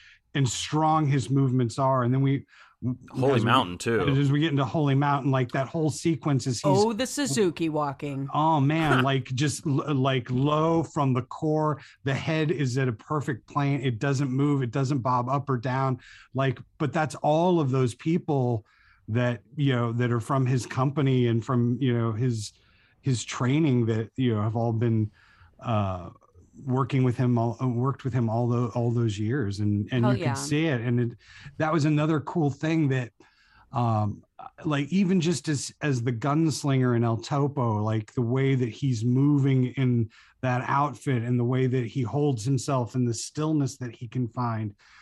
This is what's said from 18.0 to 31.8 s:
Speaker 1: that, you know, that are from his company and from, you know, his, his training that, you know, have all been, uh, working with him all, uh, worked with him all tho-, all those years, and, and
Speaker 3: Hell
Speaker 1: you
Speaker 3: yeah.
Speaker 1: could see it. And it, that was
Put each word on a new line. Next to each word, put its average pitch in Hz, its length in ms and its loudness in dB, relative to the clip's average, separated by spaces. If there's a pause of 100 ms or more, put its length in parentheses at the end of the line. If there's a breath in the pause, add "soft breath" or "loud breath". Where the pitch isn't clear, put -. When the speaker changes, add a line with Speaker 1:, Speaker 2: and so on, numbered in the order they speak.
Speaker 1:
that, 120 340 0 (140)
you 139 180 2
know, 120 200 0
that 120 180 0
are 120 100 0
from 135 240 0
his 123 200 0
company 135 600 0
and 113 180 0
from, 120 340 0
you 127 180 0
know, 113 140 0
his, 110 420 -4 (480 soft breath)
his 123 220 -2
training 131 640 0
that, 110 300 -2
you 123 180 0
know, 104 80 0
have 107 140 -2
all 117 180 0
been, 110 380 0 (520 soft breath)
uh, 95 460 -4 (540)
working 131 400 0
with 127 140 2
him 123 200 2
all, 113 240 -2
uh, 131 60 -2
worked 123 380 -2
with 120 80 -6
him 120 160 0
all 117 180 0
tho-, 120 280 0
all 120 140 0
those 117 300 0
years, 107 400 -2
and, 104 320 0
and 123 140 2
Speaker 3:
Hell 123 100 4
Speaker 1:
you - 80 -4
Speaker 3:
yeah. - 100 0
Speaker 1:
could 139 80 -6
see 147 260 0
it. 131 120 0
And 120 220 0
it, 117 160 -4 (400 loud breath)
that 156 160 0
was 160 100 2